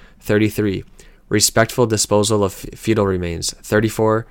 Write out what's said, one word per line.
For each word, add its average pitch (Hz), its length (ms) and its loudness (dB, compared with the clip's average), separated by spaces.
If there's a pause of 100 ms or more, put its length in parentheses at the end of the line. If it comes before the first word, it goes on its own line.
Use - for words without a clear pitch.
(200)
Thirty-three, 107 640 0 (460)
respectful 113 580 2
disposal 104 560 0
of 92 80 0
f-, - 260 -16
fetal 107 300 0
remains. 87 460 -4
Thirty-four, 110 760 0